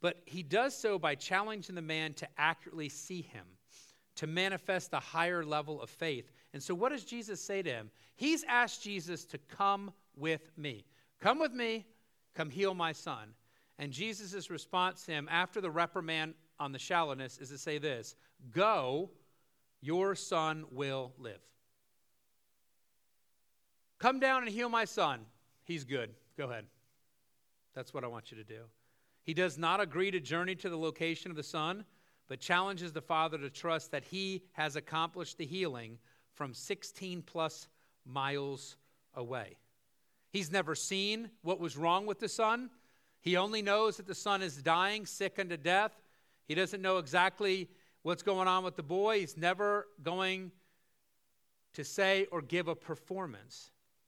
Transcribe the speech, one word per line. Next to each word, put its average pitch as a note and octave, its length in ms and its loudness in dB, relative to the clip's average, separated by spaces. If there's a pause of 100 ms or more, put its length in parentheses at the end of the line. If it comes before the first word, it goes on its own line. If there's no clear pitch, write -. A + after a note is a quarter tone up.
but E3+ 260 0
he F3 160 -8
does G#3+ 340 2
so G#3 220 2
by D#3+ 160 2
challenging G3+ 600 -2
the E3+ 80 -6
man D#3 320 -2
to C#3+ 140 -8 (100)
accurately D#3 500 0
see - 340 -8
him, G2+ 240 -14 (680)
to D#3 100 -4
manifest F#3 680 0
a D3 80 2
higher E3+ 440 2
level D3+ 380 -2
of A2+ 80 -8
faith. D3 400 -4 (220)
And C#3 100 -10
so F3+ 120 -2
what A3+ 180 2
does B3 120 -6
Jesus G#3+ 360 -8
say G3 220 -2
to E3+ 80 -2
him? A2 200 -6 (240)
He's D4+ 300 2
asked A#3+ 380 4
Jesus F3+ 440 -6
to - 120 -10
come G3 540 0 (220)
with D#3 420 -2
me. C3+ 280 -8 (340)
"Come A#3+ 220 6
with D4+ 120 2
me, A3+ 340 -2 (480)
come D#3+ 140 -4
heal F#3+ 240 2
my E3+ 200 0
son." A2+ 420 -10 (420)
And C#3+ 160 -6
Jesus' G3 580 -6
response F3+ 560 0
to - 40 -8
him D3 180 -2
after F3+ 320 0
the F#3 100 -2
reprimand D#3+ 640 0 (260)
on C#3+ 100 -2
the C3+ 80 -8
shallowness C3+ 600 0
is C#3+ 100 -14
to C#3 100 -12
say D3+ 200 -4
this, C3+ 360 -4 (380)
"Go, F3 580 2 (720)
your F3+ 340 2
son D#3 560 0
will C3+ 480 -4
live." A2 220 -12 (2500)
"Come C4 220 4
down C4 220 4
and A3+ 100 -4
heal A#3 160 -2
my A3+ 160 2
son. C#3 420 0 (380)
He's E3 200 -4
good. A#2+ 300 -4 (220)
Go C3+ 140 -4
ahead. A2 160 -8 (1080)
That's B2+ 180 -10
what C3+ 120 -4
I B2 40 -4
want A#2 220 -10
you A#2 60 -18
to A2 80 -14
do." A2 160 -16 (640)
He E3 100 -2
does E3 240 2
not E3 220 4
agree F#3 320 0
to F3+ 80 0
journey E3+ 360 0
to F#3+ 120 -6
the E3+ 100 -2
location D#3+ 540 -2
of D#3+ 40 -10
the D3+ 60 -4
son, E3+ 420 -2 (440)
but C3 100 -6
challenges F3+ 540 2
the D3+ 80 -6
father D#3+ 380 2
to C#3 120 -6
trust E3 400 -2
that C#3+ 140 -4
he F#3+ 480 -6
has D3+ 240 -4
accomplished D#3+ 640 -4
the E3 80 -6
healing B2+ 520 -4 (360)
from C3 200 -6
sixteen F#3 680 -8
plus D#3+ 440 -4 (380)
miles C#3 720 -4 (380)
away. A#2+ 420 -8 (760)
He's F#3 200 -2
never E3 240 2
seen G#3 560 -2 (100)
what F3 180 0
was E3 180 -4
wrong E3+ 280 4
with G#3 160 -2
the G#3 80 -2
son. A#3 400 2 (540)
He F3+ 160 4
only G#3+ 240 2
knows G#3 340 4
that F#3+ 100 -14
the F#3 80 -6
son G3 280 2
is C#3+ 180 -4
dying, F#3 460 4
sick - 320 -2
unto F3 180 -2
death. F#3 360 6 (540)
He D3+ 80 -4
doesn't F#3+ 280 0
know F#3+ 160 4
exactly F#3 720 2 (320)
what's F3+ 200 0
going F#3 260 4
on F#3 160 4
with F3+ 120 -4
the F3+ 60 -4
boy. G3+ 380 2
He's E3+ 180 -6
never G3+ 500 2 (140)
going F#3 500 -2 (1200)
to D3 120 -10
say G3 460 4
or E3+ 120 -2
give E3 260 0
a E3+ 80 0
performance. E3 920 -8 (380)